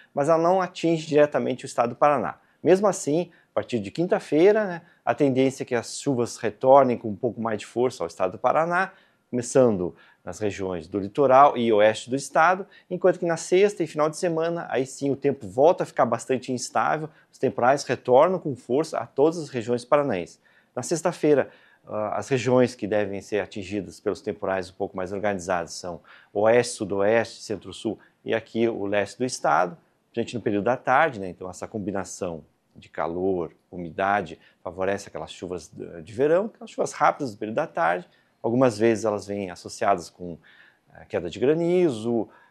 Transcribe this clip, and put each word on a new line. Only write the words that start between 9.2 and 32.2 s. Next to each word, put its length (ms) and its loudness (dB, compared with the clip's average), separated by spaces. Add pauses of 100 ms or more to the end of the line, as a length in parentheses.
começando 640 2 (300)
nas 140 -12
regiões 500 -6
do 100 -4
litoral 580 6
e 160 2
oeste 380 4
do 60 -4
estado, 500 2 (240)
enquanto 280 2
que 80 -4
na 100 0
sexta 460 2
e 40 -2
final 240 0
de 60 -12
semana, 520 -2
aí 160 0
sim 260 -6
o 60 0
tempo 300 -2
volta 380 4
a 20 -14
ficar 180 2
bastante 480 -4
instável, 560 -2 (240)
os 60 -20
temporais 460 2
retornam 540 4
com 160 -6
força 440 -2
a 80 -6
todas 320 2
as 100 -8
regiões 360 -4
paranaenses. 560 0 (340)
Na 80 -6
sexta-feira, 680 2 (380)
ah, 300 -4
as 120 -8
regiões 460 2
que 120 -8
devem 340 -2
ser 200 -4
atingidas 600 -8
pelos 200 -4
temporais 480 -6
um 60 -20
pouco 220 -8
mais 160 -8
organizados 640 -4
são 260 -12 (320)
oeste, 420 2
sudoeste, 680 0
centro-sul 560 -8 (260)
e 100 -4
aqui 340 -2
o 180 -4
leste 320 -2
do 60 -2
estado, 520 -2 (300)
principalmente 280 -8
no 60 -6
período 240 -2
da 120 0
tarde, 440 0
né? 80 -8
Então 200 -12
essa 200 -12
combinação 760 -8 (300)